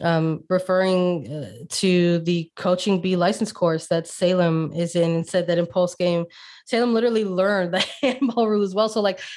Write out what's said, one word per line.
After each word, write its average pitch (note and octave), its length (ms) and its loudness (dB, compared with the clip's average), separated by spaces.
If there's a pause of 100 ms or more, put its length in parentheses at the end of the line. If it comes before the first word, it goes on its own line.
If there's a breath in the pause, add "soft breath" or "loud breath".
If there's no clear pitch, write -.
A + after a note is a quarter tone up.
um, D#3+ 480 0
referring, F3+ 800 0
uh, - 400 -12
to F3 500 2
the E3+ 360 -2
coaching F#3 460 0
B F#3 160 0
license G3+ 340 0
course D#3+ 360 -2
that E3 200 0
Salem E3+ 640 2
is E3+ 220 -4
in, E3+ 160 2
and E3 160 -2
said F3 200 -2
that E3+ 100 2
in F3 80 2
post F3+ 320 -2
game, E3+ 280 0 (400 loud breath)
Salem A#3+ 280 0
literally A3+ 320 2
learned F#3 480 0
the F#3+ 200 0
<laughs> - 80 -12
handball B3 460 0
rule G#3 160 2
as F#3+ 100 -4
well. G#3+ 140 2
So, A3 140 -2
like, F#3+ 180 0 (180 loud breath)